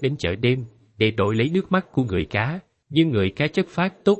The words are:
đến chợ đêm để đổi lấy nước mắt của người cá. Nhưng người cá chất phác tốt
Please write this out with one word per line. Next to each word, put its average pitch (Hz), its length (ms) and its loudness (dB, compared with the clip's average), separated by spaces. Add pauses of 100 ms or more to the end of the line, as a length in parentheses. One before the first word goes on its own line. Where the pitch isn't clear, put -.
đến 135 160 -2
chợ 87 180 -2
đêm 120 300 0 (320)
để 110 140 2
đổi 104 240 0
lấy 120 180 0
nước 185 180 -2
mắt 185 200 -2
của 131 120 0
người 95 220 -2
cá. 127 340 -4 (300)
Nhưng 160 200 2
người 101 200 0
cá 143 180 -4
chất 185 220 -2
phác - 340 -6
tốt 202 160 2